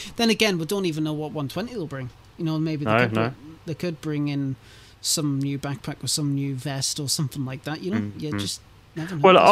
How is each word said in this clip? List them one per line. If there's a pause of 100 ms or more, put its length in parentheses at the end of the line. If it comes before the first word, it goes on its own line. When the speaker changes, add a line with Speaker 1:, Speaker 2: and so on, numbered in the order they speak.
(180)
Speaker 1:
then
again,
we
don't
even
know
what
one
twenty
will
bring. (280)
You
know,
maybe
they
Speaker 2:
No,
Speaker 1:
could
Speaker 2:
no.
Speaker 1:
bring,
they
could
bring
in (460)
some
new
backpack
or
some
new
vest
or
something
like
that.
You
know,
Speaker 2:
Mm,
Speaker 1:
you
Speaker 2:
mm.
Speaker 1:
just (360)
never
know
Speaker 2:
Well,
Speaker 1:
at
this
Speaker 2:
I,